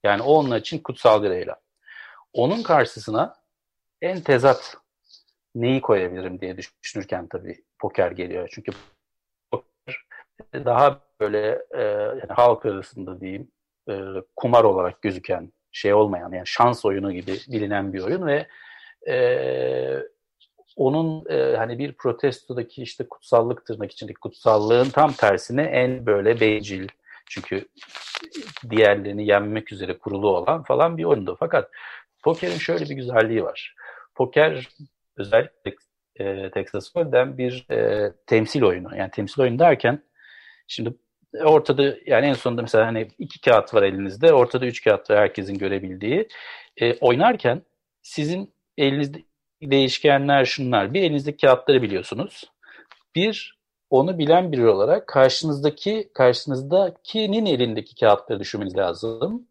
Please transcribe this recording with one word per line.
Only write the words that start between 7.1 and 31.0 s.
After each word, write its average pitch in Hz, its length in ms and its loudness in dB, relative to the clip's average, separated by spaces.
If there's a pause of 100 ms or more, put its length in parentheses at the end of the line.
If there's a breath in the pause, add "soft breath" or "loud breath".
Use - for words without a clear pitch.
tabii - 360 -14 (160)
poker 92 320 -2
geliyor. 87 400 -10
Çünkü - 200 -12 (800)
poker - 460 -12 (560 loud breath)
daha 123 460 2 (200)
böyle, 107 420 -2 (100)
e, 127 100 -6
yani 104 540 -4
halk 120 300 4
arasında 95 560 -8
diyeyim, 95 300 -12 (380)
e, 104 40 -8 (420)
kumar 120 280 4
olarak 92 380 2
gözüken, 90 500 -6 (200)
şey 101 220 0
olmayan, 98 380 2
yani 92 160 -10
şans 120 380 0
oyunu 98 260 -2
gibi 95 260 -8 (100)
bilinen 101 460 -6
bir 98 60 -8
oyun 156 280 -4
ve, 147 200 -2 (600 loud breath)
e, 127 100 -2 (1600)
onun, 156 540 -2
e, 131 280 0
hani 117 220 -6
bir 143 140 -8
protestodaki 123 880 -6
işte 117 280 -12
kutsallık, 117 560 0
tırnak 104 260 -10
içindeki - 280 -18
kutsallığın 110 680 2
tam 147 240 2
tersine 113 500 0
en 127 420 -2
böyle 107 340 2
bencil, 101 480 0 (420 loud breath)
çünkü - 380 -10 (1000)
diğerlerini 101 580 2
yenmek 104 440 0
üzere 92 260 -8
kurulu 101 320 -2
olan 127 340 0
falan 160 340 0
bir 160 60 -6